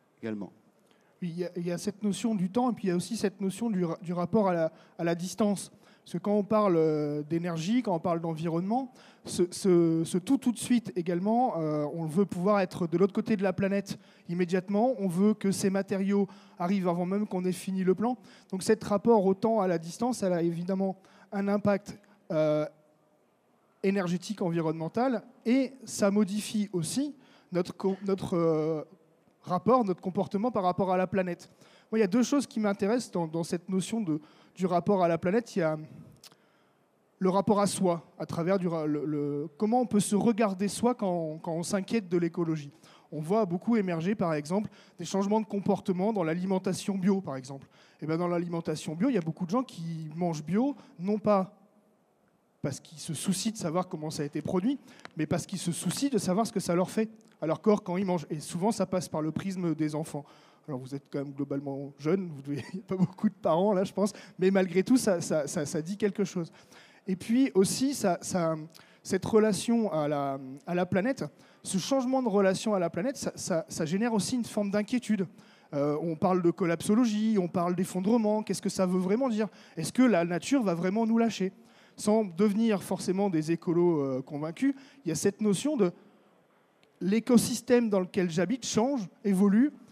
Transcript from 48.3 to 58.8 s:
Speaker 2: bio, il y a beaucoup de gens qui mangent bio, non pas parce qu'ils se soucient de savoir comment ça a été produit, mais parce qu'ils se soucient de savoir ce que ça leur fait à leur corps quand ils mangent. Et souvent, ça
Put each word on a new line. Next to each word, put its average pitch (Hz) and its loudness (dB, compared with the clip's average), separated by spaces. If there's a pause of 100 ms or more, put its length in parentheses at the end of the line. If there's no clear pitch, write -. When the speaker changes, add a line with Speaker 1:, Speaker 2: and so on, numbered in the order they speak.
Speaker 2:
bio, 196 2
il 269 2
y 220 2
a 175 0
beaucoup 165 -4
de 160 -6
gens 254 2
qui 165 -10
mangent 165 -2
bio, 214 0 (240)
non 202 -2
pas 196 2 (1040)
parce 147 -4
qu'ils - -20
se - -8
soucient 196 -4
de 220 -8
savoir 175 -2
comment 156 -8
ça 151 -6
a - -4
été 151 -6
produit, 196 0 (380)
mais 156 -2
parce 170 -2
qu'ils - -8
se 175 -2
soucient - -2
de 240 2
savoir 190 0
ce - -10
que 185 -2
ça 175 0
leur 180 2
fait 220 -2 (320)
à - -4
leur 160 -2
corps 208 4
quand 175 -4
ils 202 0
mangent. 180 0
Et 156 -4
souvent, 180 -2
ça 196 -2